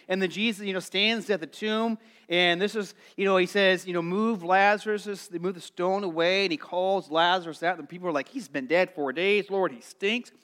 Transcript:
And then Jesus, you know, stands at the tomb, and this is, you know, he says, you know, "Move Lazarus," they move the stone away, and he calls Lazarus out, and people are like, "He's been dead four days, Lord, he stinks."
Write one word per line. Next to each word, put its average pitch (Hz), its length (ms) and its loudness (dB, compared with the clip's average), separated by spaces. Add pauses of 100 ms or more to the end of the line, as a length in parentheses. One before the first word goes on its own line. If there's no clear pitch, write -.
And 190 140 0
then 185 80 0
Jesus, 202 360 -4
you 196 60 -4
know, 185 80 -2
stands 208 500 0
at 185 120 0
the 160 60 -10
tomb, 220 500 -2 (320)
and 175 320 2
this 202 140 -2
is, 208 200 -6 (220)
you 196 80 0
know, 190 100 4
he 185 100 4
says, 185 400 2
you 185 60 -8
know, 175 100 0
"Move 202 400 -2
Lazarus," 202 840 2
they 175 100 -10
move 180 180 -4
the 175 40 -14
stone 190 460 -2
away, 175 400 2
and 180 80 0
he 147 40 -4
calls 180 540 -2
Lazarus 165 500 2
out, 175 160 0
and 147 120 -14
people 180 180 -8
are 170 60 -2
like, 139 160 -2
"He's 254 180 -12
been 135 200 -6
dead 175 280 2
four 143 160 -2
days, 196 380 0
Lord, 185 240 0
he 117 80 -18
stinks." 220 500 -4 (120)